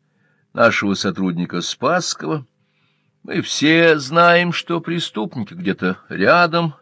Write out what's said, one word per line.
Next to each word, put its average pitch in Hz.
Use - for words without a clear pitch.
нашего 107
сотрудника 90
Спасского. 156
Мы -
все 160
знаем, 170
что -
преступники 170
где-то 92
рядом, 165